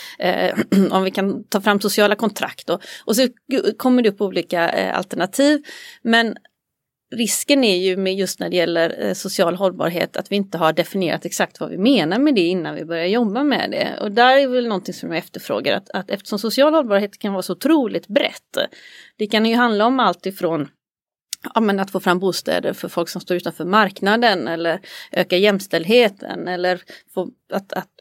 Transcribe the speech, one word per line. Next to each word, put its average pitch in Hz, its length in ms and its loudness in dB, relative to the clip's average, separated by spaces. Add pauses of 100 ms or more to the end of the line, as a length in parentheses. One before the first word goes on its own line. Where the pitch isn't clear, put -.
(200)
eh, 180 400 0 (120)
<clears throat> 190 200 4
om 190 120 2
vi 190 80 -2
kan 196 320 -4
ta - 180 -2
fram 202 180 2
sociala 208 360 2
kontrakt - 520 -4
då. 175 120 -2 (260)
Och 214 100 0
så 254 120 4 (240)
g-, 214 260 0
kommer 254 240 4
det 226 80 2
upp 202 120 -2
olika, 180 480 -2
eh, - 280 -2
alternativ. 277 640 2 (380)
Men 226 360 2 (800)
risken 240 480 2
är 202 140 4
ju 185 200 0
med 190 180 -2
just 185 240 -4
när 175 100 -6
det 175 60 -2
gäller, 170 400 0 (100)
eh, 196 80 -2
social 180 420 -2
hållbarhet 175 600 -2
att - 140 -6
vi 196 40 0
inte 196 220 -2
har 160 160 4
definierat 170 520 -2
exakt - 340 -4
vad - 100 -6
vi - 80 -8
menar 196 420 2
med 285 160 4
det 202 100 4
innan 165 300 -2
vi 160 100 -10
börjar 165 200 -4
jobba 226 380 0
med 269 280 0
det. - 300 -4
Och 208 100 -4
där 247 260 6
är 277 100 4
väl 247 200 0
någonting 190 260 -4
som - 160 -10
jag 165 80 -4
efterfrågar, - 600 -4
att, 202 120 -12
att 190 200 -8
eftersom 202 300 -6
social 262 340 2
hållbarhet 208 460 0
kan 202 140 -4
vara 185 100 -4
så 185 100 -6
otroligt 254 540 0
brett. - 500 -2 (600)
Det 214 100 -4
kan 214 180 2
ju 226 100 2
handla 226 300 2
om 262 140 2
allt 196 260 0
ifrån, 165 420 -4 (840)
ja, 226 80 2
men 202 180 2
att 196 120 -4
få 185 80 -2
fram 180 200 2
bostäder - 540 -2
för - 140 -10
folk 170 220 -4
som 180 120 -10
står 180 160 -2
utanför 170 280 -8
marknaden, 196 840 2
eller 170 320 -2 (320)
öka 180 260 0
jämställdheten, 196 1080 0
eller 180 340 -2 (320)
få, 185 160 -4 (240)
att, 196 200 -6
att - 160 -8 (120)